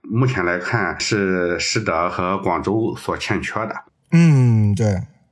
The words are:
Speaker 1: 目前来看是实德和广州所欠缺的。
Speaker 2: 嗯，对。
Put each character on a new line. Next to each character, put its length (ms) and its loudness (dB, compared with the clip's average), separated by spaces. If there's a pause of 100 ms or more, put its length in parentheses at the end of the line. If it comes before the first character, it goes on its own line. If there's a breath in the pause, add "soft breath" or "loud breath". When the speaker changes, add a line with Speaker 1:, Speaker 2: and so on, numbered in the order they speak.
Speaker 1:
目 220 0
前 200 0
来 140 0
看 420 -4
是 580 0
实 220 -2
德 280 -2
和 300 -2
广 240 -2
州 340 -2
所 200 -6
欠 260 -4
缺 120 -8 (120)
的。 80 -10 (380)
Speaker 2:
嗯， 600 6
对。 280 0 (300)